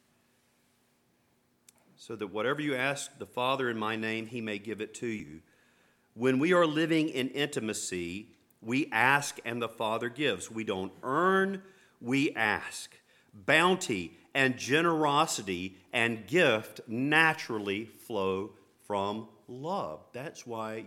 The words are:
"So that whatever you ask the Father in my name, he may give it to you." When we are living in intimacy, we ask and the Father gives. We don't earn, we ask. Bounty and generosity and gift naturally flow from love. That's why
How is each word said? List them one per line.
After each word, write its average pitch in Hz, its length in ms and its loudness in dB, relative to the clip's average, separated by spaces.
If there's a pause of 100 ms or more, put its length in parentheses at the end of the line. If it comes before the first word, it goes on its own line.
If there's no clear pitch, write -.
(2000)
"So - 200 -12
that 104 100 -4
whatever 110 340 0
you 147 140 -2
ask 135 440 -4
the - 80 -10
Father 127 440 0
in 113 80 -4
my 107 160 -2
name, 110 320 -2
he 120 140 -8
may 107 180 -4
give 104 220 -8
it 107 140 -8
to - 120 -8
you." 80 340 -8 (760)
When 131 260 2
we 175 120 4
are 175 140 8
living 160 420 2
in 131 220 -2
intimacy, 107 1040 -4 (260)
we 127 300 -2
ask 135 540 4
and 117 180 -6
the 113 60 -2
Father 113 400 -2
gives. 120 420 -2
We 113 140 -6
don't 95 280 -4 (120)
earn, 190 580 2 (380)
we 135 340 0
ask. - 640 -2 (340)
Bounty 135 840 2 (180)
and 131 220 4
generosity 143 1160 2 (160)
and 117 340 0
gift 127 600 2
naturally 120 960 0
flow 98 720 -4 (280)
from 104 440 -4 (180)
love. 127 640 -8
That's 135 320 -12
why 110 420 -8